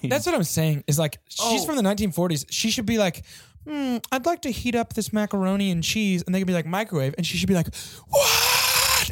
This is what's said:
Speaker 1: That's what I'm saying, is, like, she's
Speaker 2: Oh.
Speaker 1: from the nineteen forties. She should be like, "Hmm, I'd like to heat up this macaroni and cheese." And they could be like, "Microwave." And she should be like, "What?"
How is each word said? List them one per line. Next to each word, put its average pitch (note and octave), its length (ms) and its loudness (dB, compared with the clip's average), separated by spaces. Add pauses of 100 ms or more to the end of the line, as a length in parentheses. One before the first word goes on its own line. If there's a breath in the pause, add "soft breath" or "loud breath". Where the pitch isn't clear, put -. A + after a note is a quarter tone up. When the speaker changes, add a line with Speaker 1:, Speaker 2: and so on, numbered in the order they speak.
Speaker 1:
That's B3 220 0
what E4+ 100 2
I'm G3 80 2
saying, D#3 420 0
is, D3 140 2
like, D3+ 180 -2 (100)
she's A#3 360 0
Speaker 2:
Oh. - 20 -4
Speaker 1:
from D#4 80 -2
the C4 80 2
nineteen G3+ 300 2
forties. E3+ 360 0
She - 220 -2
should G#3+ 160 -2
be A3+ 120 0
like, F#3+ 260 0 (420 loud breath)
"Hmm, C#4 300 -2 (160)
I'd C4 120 -2
like E4+ 180 0
to C4+ 100 -4
heat A#3+ 240 -2
up A#3 160 -2
this - 200 -4
macaroni G3 600 0
and E3 100 0
cheese." F#3+ 420 0
And F3+ 80 -2
they F#3 60 2
could F#3+ 80 0
be F3+ 80 2
like, E3 120 0
"Microwave." E3 520 -2
And E3 80 -2
she E3+ 120 -4
should F#3 100 -2
be G3 60 4
like, E3 200 0 (340 loud breath)
"What?" - 1040 2